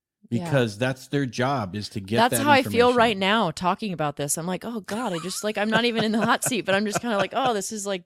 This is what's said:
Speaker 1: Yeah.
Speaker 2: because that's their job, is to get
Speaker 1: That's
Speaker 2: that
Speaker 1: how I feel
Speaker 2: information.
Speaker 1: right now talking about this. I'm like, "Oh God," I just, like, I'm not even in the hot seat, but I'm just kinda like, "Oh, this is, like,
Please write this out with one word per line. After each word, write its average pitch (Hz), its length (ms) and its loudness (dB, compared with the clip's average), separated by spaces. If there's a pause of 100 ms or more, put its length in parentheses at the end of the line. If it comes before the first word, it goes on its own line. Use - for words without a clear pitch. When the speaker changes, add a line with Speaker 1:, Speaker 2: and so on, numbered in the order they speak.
(300)
Speaker 1:
Yeah. 120 140 -2
Speaker 2:
because 127 340 0
that's 127 300 -4
their 143 180 0
job, 123 500 -2
is 104 140 -8
to 107 120 -8
get 98 160 -2
Speaker 1:
That's 226 200 4
Speaker 2:
that - 60 0
Speaker 1:
how 294 80 4
I 269 100 6
feel 233 280 4
Speaker 2:
information. 247 80 4
Speaker 1:
right 226 200 4
now 196 340 2
talking 185 420 -2
about 147 240 -4
this. 147 200 -2
I'm 160 80 -6
like, 180 200 -4
"Oh 226 160 -8
God," 202 320 -6
I 170 60 -2
just, 180 240 -8
like, 208 140 -2
I'm 208 120 0
not 220 160 2
even 226 180 0
in 214 80 0
the 220 120 2
hot 247 200 2
seat, 220 220 -2
but 190 100 2
I'm 214 100 2
just 202 160 -2
kinda 233 160 -2
like, 190 160 0
"Oh, 247 200 2
this 196 180 -4
is, 202 160 -8
like, 190 180 -4